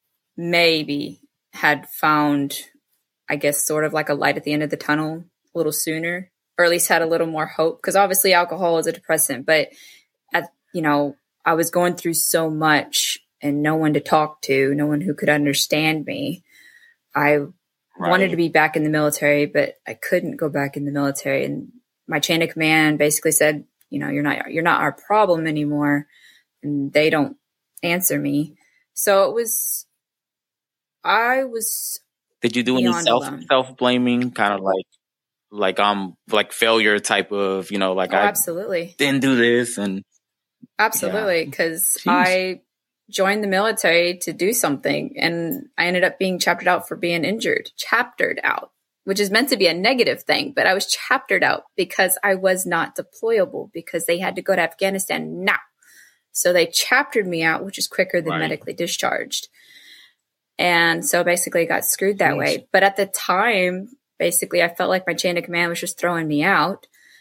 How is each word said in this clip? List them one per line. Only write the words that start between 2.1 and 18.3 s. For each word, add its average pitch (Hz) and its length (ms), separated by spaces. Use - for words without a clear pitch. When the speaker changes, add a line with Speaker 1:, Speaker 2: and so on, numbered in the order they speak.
Speaker 1:
I 147 80
guess, 143 300
sort 151 180
of 151 80
like 156 160
a 147 60
light 143 220
at 151 80
the 147 80
end 151 100
of 147 80
the 147 60
tunnel 156 480
a 170 40
little 156 140
sooner, 170 580
or 175 60
at 170 60
least 170 180
had 165 140
a 165 40
little 165 200
more 156 200
hope. - 360
'Cause 180 140
obviously 196 380
alcohol 175 440
is 151 80
a 165 60
depressant, 147 540
but 156 220
at, 175 160
you 170 80
know, 147 340
I 165 100
was 160 160
going 175 260
through 165 180
so 160 360
much 151 680
and 147 200
no 156 140
one 156 180
to 143 60
talk 151 420
to, 135 320
no 147 120
one 151 160
who 170 120
could - 160
understand 151 760
me. 127 380
I 147 260
wanted 180 320